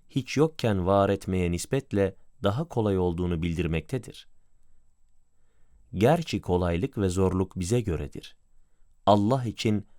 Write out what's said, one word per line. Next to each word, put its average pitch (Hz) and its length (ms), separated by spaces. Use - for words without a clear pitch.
hiç - 280
yokken 117 500
var 98 220
etmeye 92 420
nispetle 98 680
daha 117 260
kolay 104 300
olduğunu 87 440
bildirmektedir. 82 840
Gerçi 120 460
kolaylık 90 580
ve 98 100
zorluk 92 500
bize 95 220
göredir. 78 560
Allah 104 380
için 107 420